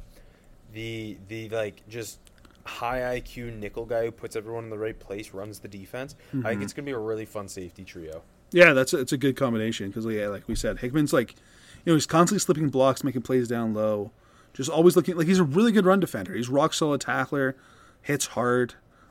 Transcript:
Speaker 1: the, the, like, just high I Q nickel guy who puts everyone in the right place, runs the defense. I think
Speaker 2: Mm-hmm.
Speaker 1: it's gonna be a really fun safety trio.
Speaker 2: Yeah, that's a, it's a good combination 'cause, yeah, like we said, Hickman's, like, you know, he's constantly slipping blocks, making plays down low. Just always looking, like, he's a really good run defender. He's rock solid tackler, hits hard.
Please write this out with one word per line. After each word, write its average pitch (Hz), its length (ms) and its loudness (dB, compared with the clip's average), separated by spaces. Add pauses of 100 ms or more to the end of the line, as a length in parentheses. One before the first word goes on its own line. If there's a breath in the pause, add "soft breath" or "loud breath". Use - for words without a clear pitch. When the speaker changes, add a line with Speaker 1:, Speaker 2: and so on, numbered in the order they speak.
(720 soft breath)
Speaker 1:
the, 110 460 -10 (100)
the, 110 220 -10
like, 107 380 -6
just 110 300 -12 (460)
high 123 480 -4
I 123 80 -4
Q 120 320 -12
nickel 107 340 -10
guy 113 200 0
who 117 60 -2
puts 113 220 -12
everyone 113 300 -8
in 113 60 -12
the 107 80 -8
right 110 200 -6
place, 104 340 -12
runs 98 280 -12
the - 80 -16
defense. 101 460 -12 (140 loud breath)
I - 40 -16
think 131 120 -2
Speaker 2:
Mm-hmm. 107 180 -2
Speaker 1:
it's 98 100 -8
gonna 143 140 -10
be 143 60 -6
a 127 60 -4
really 110 280 -4
fun 101 220 -10
safety 92 360 -14
trio. 82 380 -14 (280)
Speaker 2:
Yeah, 175 220 10
that's 131 200 2
a, 170 80 2
it's 127 120 -2
a 151 40 -2
good 131 200 0
combination 110 560 -2
'cause, 113 140 -6
yeah, 107 220 -2
like 101 200 -8
we 113 80 -4
said, 104 240 -4
Hickman's, 139 320 0
like, 127 200 0 (520 soft breath)
you 170 80 2
know, - 20 6
he's 151 120 2
constantly 175 340 4
slipping 156 300 0
blocks, 131 340 2
making 127 180 -2
plays 127 260 2
down 117 240 -2
low. 107 380 -2 (420 soft breath)
Just 135 160 -4
always 160 280 8
looking, 175 200 2
like, 165 120 2
he's 185 100 6
a 185 60 6
really 180 280 4
good 202 140 6
run 190 140 6
defender. 98 340 -4
He's 120 140 -4
rock 143 260 2
solid 147 260 0
tackler, 131 560 0 (460 soft breath)
hits 143 240 -2
hard. 123 480 0 (360 soft breath)